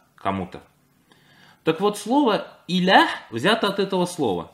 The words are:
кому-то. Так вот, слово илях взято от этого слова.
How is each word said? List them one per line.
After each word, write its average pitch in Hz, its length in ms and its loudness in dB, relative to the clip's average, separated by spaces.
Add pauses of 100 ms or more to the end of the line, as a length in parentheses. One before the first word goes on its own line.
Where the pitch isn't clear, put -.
(160)
кому-то. 95 460 -6 (1000)
Так 160 160 -2
вот, 202 180 0
слово 233 480 0 (220)
илях 185 420 4 (200)
взято 196 400 0
от 190 100 -4
этого 185 260 0
слова. 95 480 -4